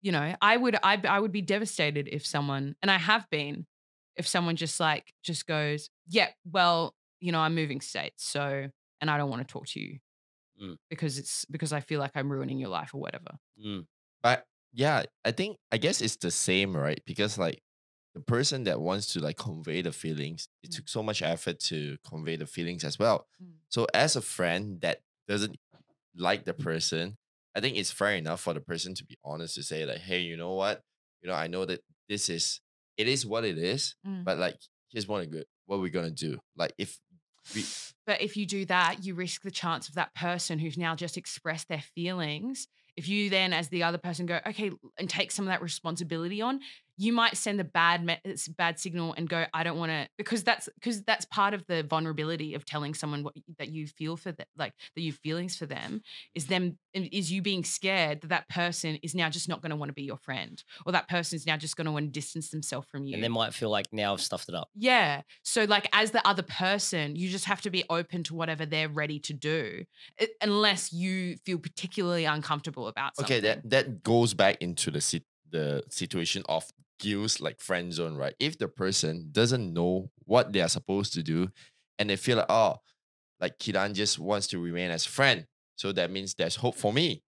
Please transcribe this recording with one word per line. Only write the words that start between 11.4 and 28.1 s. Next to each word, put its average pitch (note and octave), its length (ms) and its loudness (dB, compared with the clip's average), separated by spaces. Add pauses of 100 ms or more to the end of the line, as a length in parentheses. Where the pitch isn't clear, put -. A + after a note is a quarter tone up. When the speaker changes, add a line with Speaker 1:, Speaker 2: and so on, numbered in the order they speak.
Speaker 1:
because D3 260 -4
I D3 80 0
feel D3 200 -2
like C#3 160 -2
I'm C#3 160 -2
ruining C3+ 260 -2
your B2+ 120 -4
life," F2 240 -6
or C#3 60 -6
whatever. - 380 -10 (240)
Speaker 2:
Mm. G2+ 240 -6 (360)
Speaker 3:
But A#2+ 240 4 (260)
yeah, C3 320 2 (200)
I A#2 80 4
think, G3 260 -2 (140)
I A2+ 60 2
guess D3+ 240 2
it's - 140 0
the F2 160 -2
same, F#2+ 440 4
right? D2 300 0
Because, G#2 320 -2
like, E2+ 240 -2 (520)
the E2 80 -14
person C3 420 2
that D2 160 2
wants F#2 340 -2
to, F2 60 -2
like, D2+ 180 -2
convey D#2+ 440 -4
the E2+ 100 -2
feelings, D#2 560 -6 (140)
it E2 80 -16
Speaker 1:
Mm. E2+ 60 -8
Speaker 3:
took - 120 -12
so A2+ 140 -4
much G#2+ 200 -2
effort E2 380 -2 (100)
to D2 340 -4
convey D#2+ 320 -6
the D2+ 100 -6
feelings E2+ 380 -6
as D2 140 -6
well. G#2+ 300 4 (140)
Speaker 1:
Mm. E3+ 160 -20 (120)
Speaker 3:
So A#2 240 0
as D3 220 6
a A#2 60 -2
friend F2+ 600 0
that E2+ 200 0 (260)
doesn't G#2 300 0 (580)
like F2+ 300 2
the F2 80 -2
person, E2 640 -2 (380)
I G#2 40 -2
think A2+ 180 0
it's F#2+ 140 -2
fair G2+ 240 2